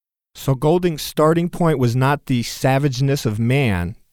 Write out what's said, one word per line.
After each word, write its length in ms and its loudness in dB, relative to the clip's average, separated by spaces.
So 200 -2
Golding's 480 0
starting 440 2
point 320 0
was 160 2
not 300 0
the 180 -2
savageness 800 0
of 140 -2
man, 560 0